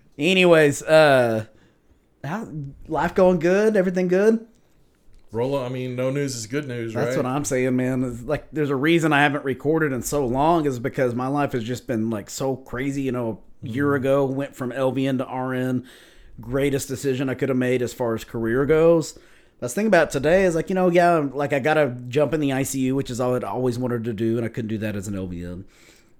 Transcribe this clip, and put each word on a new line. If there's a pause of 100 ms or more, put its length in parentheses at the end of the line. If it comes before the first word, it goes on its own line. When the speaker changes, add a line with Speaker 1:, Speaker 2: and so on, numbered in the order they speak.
(180)
Speaker 1:
Anyways,
uh, (800)
how, (400)
life
going
good?
Everything
good? (840)
Speaker 2:
Rolo,
I
mean,
no
news
is
good
news,
Speaker 1:
That's
Speaker 2:
right?
Speaker 1:
what
I'm
saying,
man.
It's
like,
there's
a
reason
I
haven't
recorded
in
so
long
is
because
my
life
has
just
been,
like,
so
crazy.
You
know, (220)
a
year
Speaker 2:
Mm-hmm.
Speaker 1:
ago,
went
from
L
V
N
to
R
N. (540)
Greatest
decision
I
could
have
made
as
far
as
career
goes. (400)
That's
the
thing
about
today
is,
like,
you
know,
yeah,
like,
I
gotta (120)
jump
in
the
I
C
U,
which
is
all
I'd
always
wanted
to
do,
and
I
couldn't
do
that
as
an
L
V
N. (540)